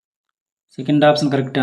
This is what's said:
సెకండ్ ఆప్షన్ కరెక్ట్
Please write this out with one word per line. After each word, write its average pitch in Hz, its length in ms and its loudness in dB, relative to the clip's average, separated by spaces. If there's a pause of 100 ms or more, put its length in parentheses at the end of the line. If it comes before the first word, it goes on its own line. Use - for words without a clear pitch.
(760)
సెకండ్ 147 320 0
ఆప్షన్ 147 220 0
కరెక్ట్ 135 320 -4